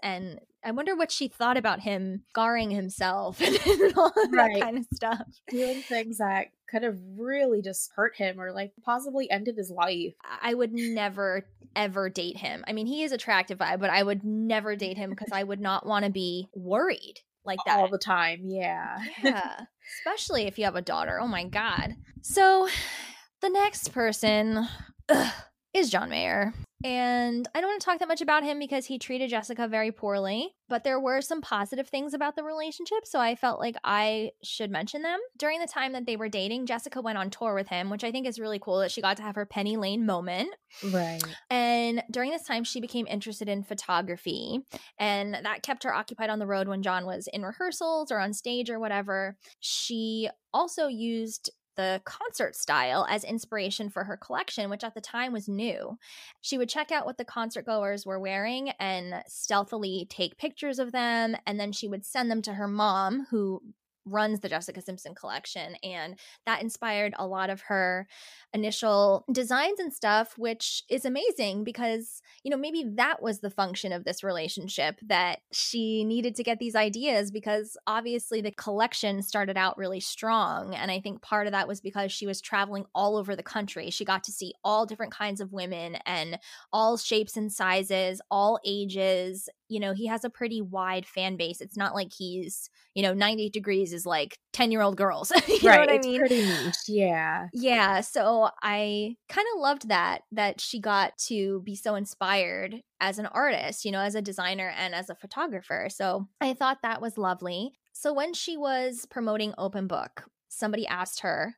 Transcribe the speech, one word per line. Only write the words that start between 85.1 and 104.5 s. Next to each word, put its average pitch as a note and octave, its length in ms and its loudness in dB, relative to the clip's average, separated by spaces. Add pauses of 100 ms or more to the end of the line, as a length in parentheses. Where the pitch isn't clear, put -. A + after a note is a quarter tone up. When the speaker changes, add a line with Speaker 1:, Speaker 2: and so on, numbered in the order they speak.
Speaker 1:
kinds G3+ 280 -4
of F#3+ 120 -8
women F3+ 440 -6 (100)
and E3 320 -4 (340)
all A3 240 6
shapes G#3+ 400 0
and G#3+ 160 -2
sizes, F#3+ 680 2 (100)
all G#3 340 4
ages. F#3+ 840 0 (200)
You A3 120 -4
know, G3 120 -2
he G3+ 140 -4
has A3 180 -2
a A#3+ 60 -4
pretty A#3 320 -4
wide F#3 420 -2
fan F#3+ 320 -4
base. E3+ 240 -4
It's - 160 -12
not G3+ 180 0
like G3 220 -2
he's, F#3 540 -8 (240)
you G3 80 0
know, F#3+ 100 4
ninety G#3+ 380 2
Degrees G3 420 0
is, E3+ 140 -6
like, D#3 320 0 (140)
ten-year-old A3 440 4
girls. F#3+ 400 2
<laughs> - 120 8
You G#4+ 160 6
know - 60 12
Speaker 2:
Right, D4 100 12
Speaker 1:
what D4 100 8
I C#4+ 60 8
Speaker 2:
it's C4 100 2
Speaker 1:
mean? B3+ 140 2
Speaker 2:
pretty B3 260 6
niche, F3 280 2 (140)
yeah. F3 640 2
Speaker 1:
Yeah, A3+ 480 4
so A3 500 4 (120)
I G#3 540 0 (120)
kinda G#4+ 280 0
loved C#4 320 0
that, F3+ 340 4 (100)
that G#3 280 0
she - 200 -6
got G3+ 360 2 (100)
to G3 360 0
be G3+ 120 -8
so G#3+ 220 -2
inspired F#3+ 800 0 (240)
as G3 180 0
an G#3+ 80 -4
artist, A#3+ 580 0
you G#3 60 -2
know, F#3+ 100 0
as G3+ 140 0
a G#3+ 80 -2
designer F#3+ 540 -4